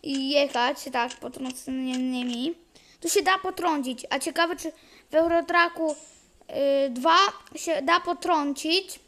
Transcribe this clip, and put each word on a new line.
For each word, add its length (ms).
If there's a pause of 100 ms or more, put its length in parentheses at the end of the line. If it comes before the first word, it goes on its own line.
jechać, 720 (160)
tak, 200
potrąconymi. 1400 (460)
Tu 80
się 140
da 160
potrącić, 720
a 80
ciekawe, 380
czy 160 (380)
w 40
Eurotraku, 840 (880)
y, 40
dwa 280 (380)
się 260
da 180
potrącić. 1080